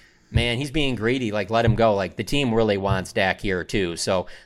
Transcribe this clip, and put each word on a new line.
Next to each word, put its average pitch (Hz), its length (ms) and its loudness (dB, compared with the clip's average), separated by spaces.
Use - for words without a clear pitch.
"Man, 117 260 0
he's 139 140 -4
being 139 240 0
greedy. 117 380 -2
Like, 101 180 -4
let 113 160 2
him 110 80 4
go." 110 200 4
Like, 95 220 -2
the 110 80 -4
team 139 300 0
really 107 240 2
wants 95 340 -2
Dak 95 300 0
here 92 220 -2
too. 90 320 -2
So 92 320 -2